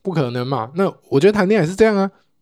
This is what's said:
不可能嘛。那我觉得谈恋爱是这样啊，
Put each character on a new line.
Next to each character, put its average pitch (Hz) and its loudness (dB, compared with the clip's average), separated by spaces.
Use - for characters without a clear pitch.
不 190 -6
可 151 -2
能 123 -6
嘛。 127 -6
那 190 -2
我 135 2
觉 180 4
得 208 4
谈 202 0
恋 214 2
爱 156 2
是 185 -6
这 220 4
样 214 2
啊， 196 0